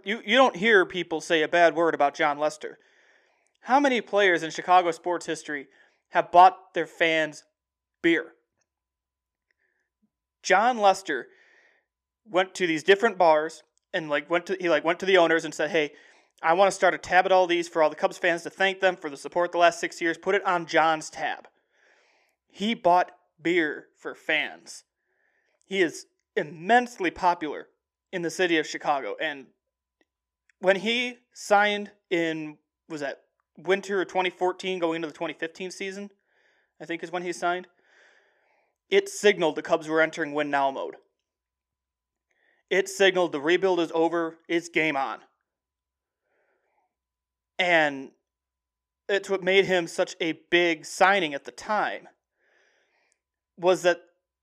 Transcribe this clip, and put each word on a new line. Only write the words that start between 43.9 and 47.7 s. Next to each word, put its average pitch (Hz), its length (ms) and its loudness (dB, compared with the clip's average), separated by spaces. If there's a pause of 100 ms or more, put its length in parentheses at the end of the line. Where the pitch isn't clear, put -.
over, 165 440 -2 (100)
it's 170 220 -4
game 156 260 0
on. 127 240 -6 (2500)
And 151 520 0 (960)